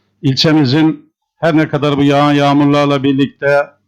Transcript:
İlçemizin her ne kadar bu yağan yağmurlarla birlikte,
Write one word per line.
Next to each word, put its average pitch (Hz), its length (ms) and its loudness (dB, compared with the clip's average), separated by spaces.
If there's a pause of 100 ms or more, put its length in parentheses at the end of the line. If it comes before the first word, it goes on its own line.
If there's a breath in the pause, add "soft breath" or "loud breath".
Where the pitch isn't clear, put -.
(220)
İlçemizin 151 920 0 (240)
her 156 220 -2
ne 156 100 0
kadar 143 300 -2
bu 143 60 0
yağan 143 300 2
yağmurlarla 143 720 0
birlikte, 139 560 -2 (280)